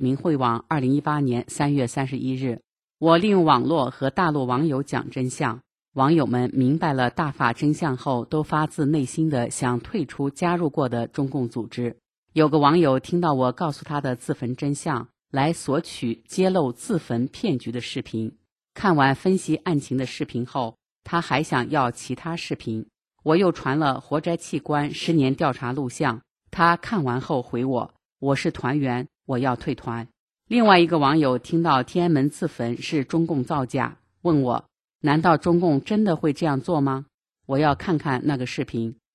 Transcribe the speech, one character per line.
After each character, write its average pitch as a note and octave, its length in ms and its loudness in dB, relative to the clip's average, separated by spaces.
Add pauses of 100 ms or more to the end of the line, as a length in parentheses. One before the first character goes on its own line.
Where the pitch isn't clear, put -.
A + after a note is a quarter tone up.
明 C3+ 160 2
慧 D#3 220 0
网， A#2 280 0
二 D#3 140 -2
零 B2+ 140 2
一 D3 80 0
八 D3+ 180 -2
年 B2 260 0
三 C#3+ 280 0
月 C3 120 2
三 C3+ 200 -4
十 C3 100 -6
一 C3 180 -4
日。 B2+ 280 -4 (360)
我 E3 200 6
利 G#3 100 2
用 F#3+ 160 6
网 B2+ 200 4
络 C#3 260 0
和 - 180 -4
大 E3 220 0
陆 C#3+ 160 0
网 C3 200 0
友 C#3 160 0
讲 C3 280 -6
真 B2+ 180 -4
相， B2 320 -4 (320)
网 C#3 220 4
友 D3+ 100 4
们 B2 300 0
明 C3 240 2
白 D#3+ 160 0
了 B2 160 2
大 D#3 220 -4
法 A#2+ 200 0
真 D3+ 220 0
相 C3+ 240 -2
后， B2 260 -2
都 D#3 180 -2
发 D#3 240 0
自 D3 200 -2
内 D3 180 2
心 D#3+ 240 -2
的 B2 220 0
想 B2 300 -2
退 E3+ 260 -6
出 C#3 240 -4
加 F3 260 -2
入 E3+ 140 0
过 C#3 180 0
的 A#2 180 -2
中 C#3 220 -4
共 C3 220 -4
组 A2+ 160 -6
织。 A#2+ 320 -6 (340)
有 D#3 160 6
个 D3+ 100 4
网 D3 200 6
友 C3+ 200 4
听 F3 220 -2
到 D#3 140 2
我 B2+ 180 2
告 E3 200 -4
诉 - 120 -12
他 D3 160 -6
的 C3 160 -4
自 - 160 -8
焚 B2+ 240 -4
真 C#3+ 180 -4
相， B2+ 340 -6 (220)
来 C#3+ 220 0
索 - 280 -2
取 - 460 -8
揭 F#3 240 0
露 D3+ 220 0
自 F#3 260 -4
焚 B2 280 -2
骗 D3 320 -4
局 A#2 140 -8
的 A#2+ 80 -6
视 - 200 -8
频。 A2 360 -6 (380)
看 F3+ 220 2
完 C3+ 180 6
分 F#3+ 220 2
析 D#3 200 -2
案 D3 240 0
情 B2+ 180 -6
的 C3 80 -2
视 - 180 -8
频 A#2+ 220 -6
后， A#2+ 300 -6 (280)
他 E3+ 160 -2
还 C#3+ 220 0
想 C3 280 -2
要 C3+ 200 2
其 - 240 -10
他 E3 220 -8
视 - 180 -8
频。 A2 320 -6 (360)
我 D#3 140 4
又 F#3 140 4
传 C#3+ 280 -2
了 D#3+ 220 0
活 D3+ 200 -4
摘 E3+ 160 -2
器 - 240 -8
官 D3 320 -2
十 E3 200 -4
年 C#3 220 4
调 C#3+ 180 0
查 A#2+ 200 -6
录 C3 160 -4
像， A#2+ 340 -2 (280)
他 E3+ 260 4
看 G3 280 -4
完 B2 160 0
后 C3 220 -2
回 B2 220 -4
我 B2 300 -2 (240)
：“我 C#3 180 0
是 E3 140 -2
团 C#3 280 -4
员， B2+ 300 -2 (180)
我 C3 120 -2
要 B2+ 180 0
退 - 180 -6
团。” A#2 320 -8 (420)
另 A3+ 180 4
外 F#3+ 120 6
一 E3+ 80 6
个 E3 120 0
网 C#3+ 200 4
友 B2+ 200 2
听 E3 240 -2
到 C#3 200 2
天 F3 240 -2
安 F3 40 2
门 C#3+ 180 4
自 D#3 180 -6
焚 A#2+ 340 -6
是 C#3 240 -4
中 E3 220 0
共 D3 180 -2
造 C#3+ 200 -2
假， A#2+ 320 -2 (260)
问 D#3 200 4
我 A#2+ 220 -2 (360)
：“难 D3+ 220 2
道 D#3+ 160 4
中 F3 220 2
共 D#3 220 2
真 G#3+ 220 0
的 E3+ 120 2
会 D3+ 180 0
这 F3 100 -4
样 C#3 160 0
做 D#3 220 0
吗？” C3+ 240 -2 (400)
我 C3+ 120 0
要 D3 160 4
看 E3+ 220 -2
看 C3+ 280 -2
那 C#3+ 120 0
个 B2 80 -4
视 C3 200 -6
频。 A2+ 300 -4 (200)